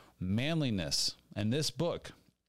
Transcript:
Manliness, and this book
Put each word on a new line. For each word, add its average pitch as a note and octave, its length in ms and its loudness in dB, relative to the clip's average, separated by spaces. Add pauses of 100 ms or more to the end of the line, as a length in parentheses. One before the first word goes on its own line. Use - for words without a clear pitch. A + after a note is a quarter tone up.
(180)
Manliness, A2+ 960 0 (220)
and G#2 160 2
this D3 180 0
book D3 400 -2 (380)